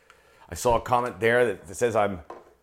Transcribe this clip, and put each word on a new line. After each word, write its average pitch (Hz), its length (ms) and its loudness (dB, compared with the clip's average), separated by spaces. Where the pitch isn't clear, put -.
I 87 60 -12
saw 117 220 0
a 113 40 -2
comment 120 380 -2
there 120 260 4
that, 98 220 -4
that 92 80 -16
says 120 180 0
I'm, 101 280 0